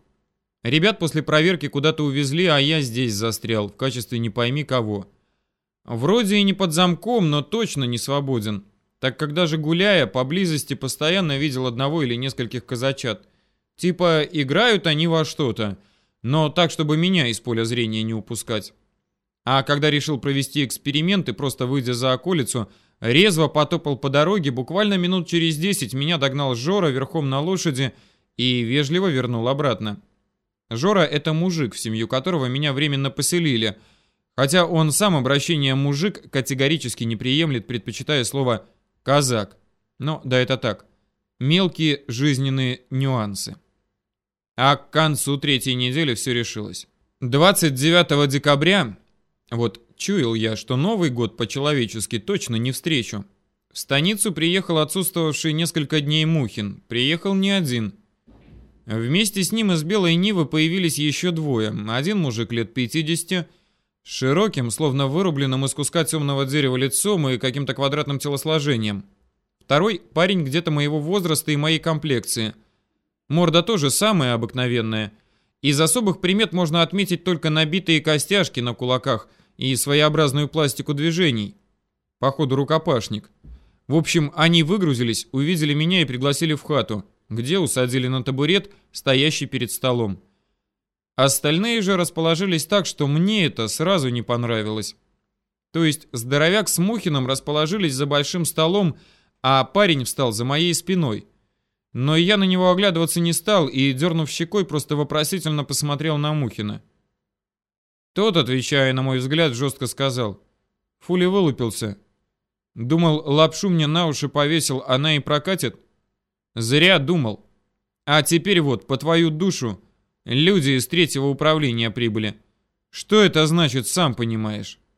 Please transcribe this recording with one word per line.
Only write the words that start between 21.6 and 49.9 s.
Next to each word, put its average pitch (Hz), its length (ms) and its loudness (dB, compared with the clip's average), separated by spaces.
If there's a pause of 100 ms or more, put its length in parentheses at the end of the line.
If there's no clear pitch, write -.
выйдя 123 300 -2
за 127 180 0
околицу, 127 560 -2 (300)
резво 156 480 4
потопал 147 500 -2
по 139 120 -4
дороге, 147 420 2
буквально 180 480 0
минут 175 280 -2
через 165 300 0
десять 156 380 -2
меня 147 240 -2
догнал 135 340 -2
Жора 165 360 0
верхом 135 420 -2
на 139 100 -2
лошади 147 500 -2 (460)
и 123 240 0
вежливо 147 460 0
вернул 120 400 -2
обратно. 123 520 -2 (720)
Жора — 175 300 2
это 151 340 0
мужик, 160 400 -2
в - 60 -12
семью 110 280 -4
которого 135 380 -2
меня 139 260 -2
временно 139 380 0
поселили — 135 720 0 (580)
Хотя 165 280 4
он 160 260 2
сам 196 240 2
обращение 139 600 0
«мужик» 143 560 -2
категорически 135 720 -2
не 113 140 -2
приемлет, 135 500 -2
предпочитая 123 560 -4
слово 123 420 -2 (380)
«казак». 127 540 0 (420)
Но 151 240 -6
да 127 160 2
это 127 160 2
так, 113 300 -6 (540)
мелкие 156 680 2
жизненные 131 840 -2
нюансы. 127 680 -4 (1000)
А 139 220 2
к - 140 -20
концу 147 460 2
третьей 135 360 0
недели 123 400 -2
всё 127 180 -4
решилось. 107 560 -6 (320)
Двадцать 147 540 4
девятого 147 540 2
декабря, 143 720 2 (520)
вот 117 320 -2 (160)